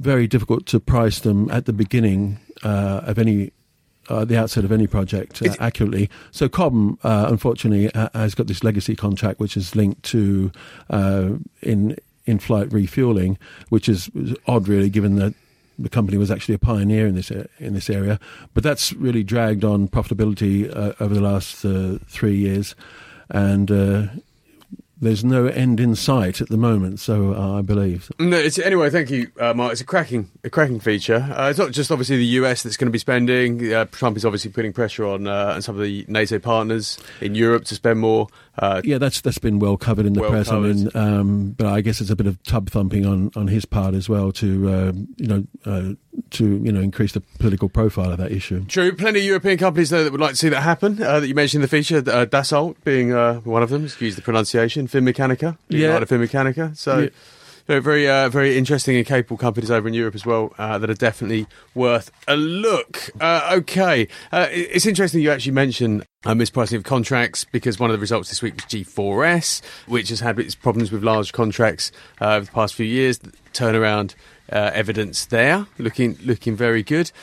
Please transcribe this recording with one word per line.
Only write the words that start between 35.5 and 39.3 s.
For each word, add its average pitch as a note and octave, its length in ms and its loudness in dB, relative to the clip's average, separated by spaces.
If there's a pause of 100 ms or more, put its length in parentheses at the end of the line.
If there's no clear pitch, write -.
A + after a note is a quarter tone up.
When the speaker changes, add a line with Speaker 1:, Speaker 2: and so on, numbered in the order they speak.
Speaker 2:
on G#2 60 -8
some G#2+ 120 -8
of G2+ 80 -6
the G2+ 260 -6
nato G#2+ 300 0
partners A2+ 600 -2 (220)
in G#2 140 -4
Europe A2+ 300 2
to G#2+ 100 -10
spend A2+ 240 0
more. A2 300 2 (280)
Uh, G2 280 0
Speaker 1:
Yeah, C#3 140 0
that's, C3 220 0
that's - 180 -2